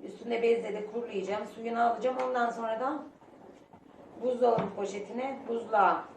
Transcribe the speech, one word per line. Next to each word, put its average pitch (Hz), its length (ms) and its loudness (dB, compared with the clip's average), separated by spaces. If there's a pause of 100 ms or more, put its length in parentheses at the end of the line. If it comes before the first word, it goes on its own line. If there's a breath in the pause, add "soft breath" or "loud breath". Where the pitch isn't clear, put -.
üstünde 233 380 -4
bezle 226 300 2
de 208 140 -6
kurulayacağım. 208 600 -4
Suyunu 233 360 -2
alacağım. 233 420 2
Ondan 240 260 2
sonra 226 300 -4
da 285 220 -2 (1200)
buzdolabı 233 540 2
poşetine, 220 600 -4 (100)
buzluğa. 214 560 4 (120)